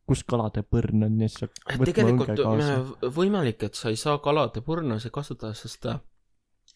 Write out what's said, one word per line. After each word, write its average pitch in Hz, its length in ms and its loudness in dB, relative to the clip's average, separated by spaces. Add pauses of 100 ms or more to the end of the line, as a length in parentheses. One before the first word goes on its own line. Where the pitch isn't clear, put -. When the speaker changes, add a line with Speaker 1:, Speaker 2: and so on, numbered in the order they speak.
Speaker 1:
kus - 220 0
kalade 110 400 -2
põrn 110 400 2
on, 110 140 2
ja 110 120 2
siis - 120 -6
saab - 120 -6
Speaker 2:
Et - 180 -14
Speaker 1:
võtma 131 140 2
Speaker 2:
tegelikult 127 400 4
Speaker 1:
õnge 113 140 -2
kaasa. 131 380 2
Speaker 2:
me-, 131 340 -4
võimalik, 170 520 0
et 110 120 -6
sa - 160 -4
ei 110 80 -2
saa 147 200 0
kalade 143 440 0
põrnasid 123 480 -4
kasutada, 117 440 -8
sest, - 320 -12
äh, 117 120 -4 (760)